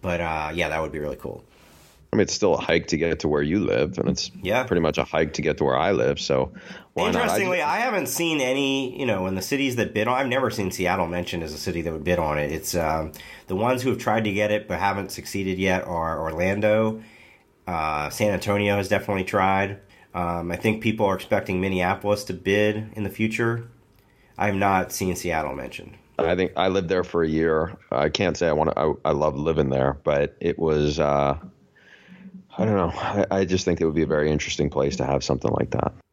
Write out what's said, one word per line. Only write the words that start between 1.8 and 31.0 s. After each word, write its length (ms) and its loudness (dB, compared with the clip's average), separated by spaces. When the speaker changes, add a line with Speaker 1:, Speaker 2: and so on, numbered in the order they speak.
Speaker 2:
I 40 2
mean, 60 6
it's 100 2
still 220 2
a 60 -2
hike 280 0
to 80 0
get 240 0
to 80 0
where 140 2
you 180 2
live, 380 0
and 100 0
it's 240 -4
Speaker 1:
Yeah. 220 0
Speaker 2:
pretty 160 2
much 180 2
a 60 2
hike 300 0
to 80 -6
get 160 0
to 60 0
where 120 2
I 160 2
live, 260 0
so 320 0
why 100 0
not? 120 0
I 40 2
Speaker 1:
Interestingly, 380 0
Speaker 2:
just 100 0
Speaker 1:
I 80 0
haven't 300 0
seen 340 0
any, 580 0
you 80 -2
know, 200 0
in 100 -2
the 60 -4
cities 340 -2
that 180 -2
bid 140 0
on, 100 2
I've 80 0
never 240 0
seen 220 -2
Seattle 340 0
mentioned 380 -4
as 80 -8
a 60 -12
city 240 -4
that 100 -4
would 100 -6
bid 160 2
on 180 0
it. 140 -2
It's, 240 -6
um, 380 0
the 80 -4
ones 280 0
who 80 0
have 80 0
tried 260 0
to 80 0
get 180 2
it 160 0
but 140 -4
haven't 320 -2
succeeded 460 -4
yet 280 2
are 340 -2
Orlando. 800 2
Uh, 440 -2
San 220 0
Antonio 440 2
has 120 -2
definitely 360 0
tried. 540 2
Um, 380 -4
I 60 -4
think 260 0
people 240 2
are 80 4
expecting 460 -2
Minneapolis 640 0
to 100 -6
bid 600 0
in 100 -6
the 60 -4
future. 580 -2
I 100 0
have 100 2
not 340 4
seen 240 0
Seattle 400 -2
mentioned. 420 -12
Speaker 2:
I 160 2
think 220 0
I 120 4
lived 200 0
there 160 2
for 180 0
a 60 2
year. 480 2
I 160 2
can't 280 0
say 120 2
I 40 2
wanna, 240 2
I, 160 2
I 80 2
love 240 2
living 340 0
there, 320 2
but 380 0
it 180 -2
was, 400 2
uh, 400 2